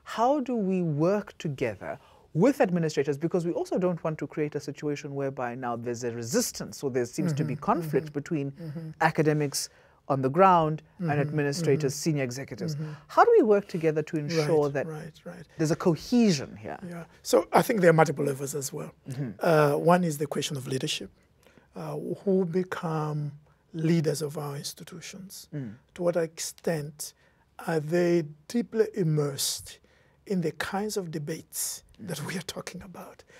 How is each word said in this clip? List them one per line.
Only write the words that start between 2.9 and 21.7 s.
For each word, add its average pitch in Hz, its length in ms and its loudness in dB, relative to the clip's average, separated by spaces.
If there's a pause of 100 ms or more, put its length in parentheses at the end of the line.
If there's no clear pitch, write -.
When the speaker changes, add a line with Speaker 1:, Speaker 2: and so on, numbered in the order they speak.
Speaker 1:
Because 165 280 0
we 175 80 0
also 349 260 -4
don't 180 240 0
want 156 160 -4
to 147 80 -6
create 147 280 -4
a 147 60 -6
situation 143 540 -8
whereby 135 400 -4
now 123 200 -4
there's 120 300 -6
a 120 60 -2
resistance, 120 680 -4
so 147 120 -6
there 123 160 0
seems 160 280 -2
to 143 100 0
be 151 120 -4
Speaker 2:
Mm-hmm. - 160 -10
Speaker 1:
conflict 165 360 0
Speaker 2:
Mm-hmm. 151 140 -8
Speaker 1:
between 139 300 -4
Speaker 2:
Mm-hmm. 160 380 -12 (120)
Speaker 1:
academics 151 680 2 (400)
on 139 120 2
the 131 80 2
ground 165 520 6 (180)
and 175 100 -2
Speaker 2:
Mm-hmm. 147 100 2
Speaker 1:
administrators, 147 720 2
Speaker 2:
Mm-hmm. - 120 -8
Speaker 1:
senior 147 180 0
executives. 135 520 -6
Speaker 2:
Mm-hmm. 156 160 -8 (240)
Speaker 1:
How 349 100 8
do 480 120 6
we 359 60 8
work 202 240 4
together 156 360 0
to - 140 -6
ensure 151 460 2
Speaker 2:
Right, 143 120 0
Speaker 1:
that 139 120 -2
Speaker 2:
right, 156 240 -12 (140)
right. 175 200 -16 (120)
Speaker 1:
there's 156 140 2
a 160 40 2
cohesion 180 800 2
here? 104 320 -12
Speaker 2:
Yeah. 170 160 -12 (200)
So - 120 2 (160)
I - 100 8
think 226 200 0
there 175 80 10
are 160 120 8
multiple 147 220 2
levels 139 320 -4
as 139 160 -6
well. - 200 -12 (180)
Speaker 1:
Mm-hmm. 131 200 -6 (120)
Speaker 2:
Uh, 151 340 6 (180)
one 180 120 6
is 151 120 -2
the 151 80 -2 (100)
question 147 200 -4
of 131 100 -8
leadership. 147 440 -4 (680)